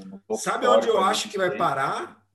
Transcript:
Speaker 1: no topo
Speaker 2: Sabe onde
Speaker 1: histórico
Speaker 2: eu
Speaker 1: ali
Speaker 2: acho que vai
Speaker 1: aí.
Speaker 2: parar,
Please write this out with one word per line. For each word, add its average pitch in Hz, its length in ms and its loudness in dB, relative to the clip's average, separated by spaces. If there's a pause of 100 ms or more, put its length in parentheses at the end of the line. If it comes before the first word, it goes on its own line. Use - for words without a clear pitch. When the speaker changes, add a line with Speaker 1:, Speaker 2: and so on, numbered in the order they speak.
Speaker 1:
no 95 140 -18
topo - 180 -8
Speaker 2:
Sabe 220 280 -4
onde 240 200 6
Speaker 1:
histórico 226 80 2
Speaker 2:
eu 190 100 4
Speaker 1:
ali 196 80 4
Speaker 2:
acho - 180 -4
que 202 80 -8
vai 185 120 0
Speaker 1:
aí. 208 80 -6
Speaker 2:
parar, 170 760 -4